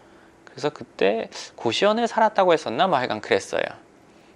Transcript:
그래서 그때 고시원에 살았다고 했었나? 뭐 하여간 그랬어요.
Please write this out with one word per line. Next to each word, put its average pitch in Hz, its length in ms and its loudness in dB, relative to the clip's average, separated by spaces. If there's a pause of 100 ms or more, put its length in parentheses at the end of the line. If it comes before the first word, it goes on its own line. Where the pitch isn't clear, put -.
(440)
그래서 139 260 -6
그때 196 580 -2 (280)
고시원에 220 500 0
살았다고 208 460 2
했었나? 143 340 0
뭐 165 120 2
하여간 110 220 -4
그랬어요. - 420 0 (720)